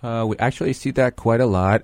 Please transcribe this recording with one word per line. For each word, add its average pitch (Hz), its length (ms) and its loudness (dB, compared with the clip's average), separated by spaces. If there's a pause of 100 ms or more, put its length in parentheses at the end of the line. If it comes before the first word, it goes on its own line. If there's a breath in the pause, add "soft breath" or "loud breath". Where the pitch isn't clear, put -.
Uh, 113 240 -4
we 110 120 -2
actually 131 340 -2
see 131 200 -6
that 127 260 0
quite 117 240 2
a 131 40 2
lot. 98 380 2